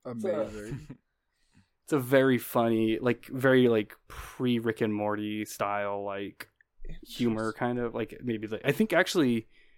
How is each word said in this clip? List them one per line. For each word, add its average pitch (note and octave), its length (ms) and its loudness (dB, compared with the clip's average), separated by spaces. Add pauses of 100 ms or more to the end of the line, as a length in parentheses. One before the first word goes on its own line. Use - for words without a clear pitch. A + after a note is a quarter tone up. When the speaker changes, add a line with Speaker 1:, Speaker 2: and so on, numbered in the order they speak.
Speaker 1:
Amazing. A#2+ 880 -6
Speaker 2:
<laughs> - 60 -18 (880)
It's - 80 -4
a D3+ 80 4
very C3 380 6
funny, A2+ 600 2
like, A#2+ 280 0
very, C3 420 6
like, A2 260 2 (140)
pre-Rick A#2 720 -2
and A2 120 0
Morty G#2 520 -4
style, G2+ 600 -4
like, G2+ 440 -8 (520)
humor, A2+ 420 -2
Speaker 1:
Interesting. A2 180 -4
Speaker 2:
kind B2 180 -2
of, A#2+ 160 -4
like, A2+ 300 -8
maybe, A2 240 -4
like, G#2 160 -6
I C3+ 80 2
think A3 200 0
actually D3+ 540 2 (320)